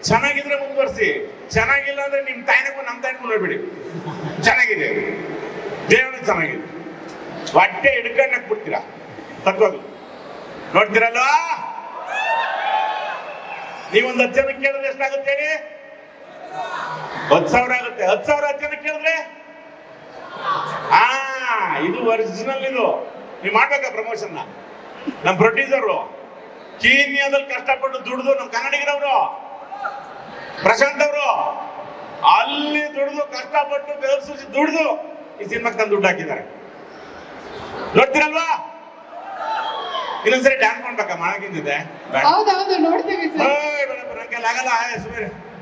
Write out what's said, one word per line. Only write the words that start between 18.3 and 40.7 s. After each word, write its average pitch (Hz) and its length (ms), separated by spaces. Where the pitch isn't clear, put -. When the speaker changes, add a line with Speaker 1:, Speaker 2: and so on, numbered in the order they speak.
Speaker 1:
ಹತ್ತು 277 160
ಜನಕ್ಕೆ 294 220
ಕೇಳಿದ್ರೆ, 302 280
ಆ, 214 40
ಇದು 185 120
ಒರಿಜಿನಲ್. 220 600
ಇದು 240 160
ನೀವ್ 202 160
ಮಾಡ್ಬೇಕಾ 277 380
ಪ್ರಮೋಷನ್? 214 360
ನಮ್ 180 180
ಪ್ರೊಡ್ಯೂಸರ್ 254 480
ಕೀನ್ಯಾದಲ್ಲಿ 277 720
ಕಷ್ಟಪಟ್ಟು 262 540
ದುಡ್ದು 254 320
ನಮ್ 262 160
ಕನ್ನಡಿಗರವ್ರು 285 600
ಪ್ರಶಾಂತ್ 269 420
ಅವರು 294 560
ಅಲ್ಲಿ 294 580
ದುಡ್ದು, 285 480
ಕಷ್ಟಪಟ್ಟು, 285 720
ಬೆವರು 269 260
ಸುರಿಸಿ 269 260
ದುಡ್ದು 311 560
ಈ - 40
ಸಿನಿಮಾಕ್ಕೆ 226 320
ತಂದು 208 120
ದುಡ್ಡು 196 160
ಹಾಕಿದ್ದಾರೆ. 160 340
ನೋಡ್ತೀರಲ್ವಾ? 302 720
ಇನ್ನೊಂದ್ಸರಿ 262 300
ಡ್ಯಾನ್ಸ್ 226 280